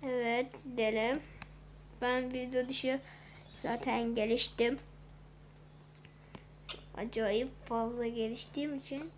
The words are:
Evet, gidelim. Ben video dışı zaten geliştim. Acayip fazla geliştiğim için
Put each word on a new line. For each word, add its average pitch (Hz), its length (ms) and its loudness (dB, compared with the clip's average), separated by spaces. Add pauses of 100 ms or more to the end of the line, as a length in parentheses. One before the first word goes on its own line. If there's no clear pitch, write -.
Evet, 247 440 2 (180)
gidelim. 233 580 2 (760)
Ben 254 320 2
video 254 360 0
dışı 262 320 2 (520)
zaten 233 640 0
geliştim. 233 640 4 (2250)
Acayip 226 680 2
fazla 233 400 2
geliştiğim 233 680 0
için 277 420 -6